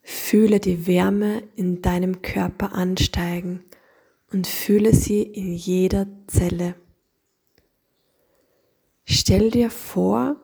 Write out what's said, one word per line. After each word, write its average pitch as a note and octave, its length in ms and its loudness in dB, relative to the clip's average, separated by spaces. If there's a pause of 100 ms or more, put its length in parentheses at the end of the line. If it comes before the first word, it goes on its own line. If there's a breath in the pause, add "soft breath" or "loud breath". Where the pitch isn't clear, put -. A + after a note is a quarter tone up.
Fühle G#3 600 2
die F3 260 -2
Wärme G3+ 560 0 (140)
in F3+ 260 -2
deinem F3+ 400 -2
Körper G3 500 -4
ansteigen F3+ 920 -4 (680 soft breath)
und F#3 140 -2
fühle G#3+ 480 4
sie G#3 280 2
in F#3+ 300 -6
jeder F#3 540 0 (220)
Zelle. F3 480 -2 (2250)
Stell G#3 460 2
dir A#3 200 2
vor A3+ 720 -2